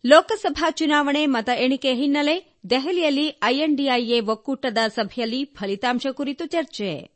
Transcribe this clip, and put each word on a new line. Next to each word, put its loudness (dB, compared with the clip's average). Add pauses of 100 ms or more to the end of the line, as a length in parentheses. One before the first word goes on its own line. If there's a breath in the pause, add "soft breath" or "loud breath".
ಲೋಕಸಭಾ 4
ಚುನಾವಣೆ 0
ಮತ 0
ಎಣಿಕೆ 0
ಹಿನ್ನೆಲೆ 0 (100)
ದೆಹಲಿಯಲ್ಲಿ 0
ಐಎನ್ಡಿಐಎ 2
ಒಕ್ಕೂಟದ -4 (100)
ಸಭೆಯಲ್ಲಿ -4
ಫಲಿತಾಂಶ -4
ಕುರಿತು -6
ಚರ್ಚೆ. -6